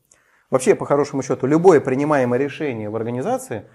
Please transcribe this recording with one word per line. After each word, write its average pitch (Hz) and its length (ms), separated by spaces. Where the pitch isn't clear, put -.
Вообще, 147 260
по 131 100
хорошему 143 360
счету, 127 260
любое 165 340
принимаемое 131 580
решение 135 500
в 107 60
организации, 123 680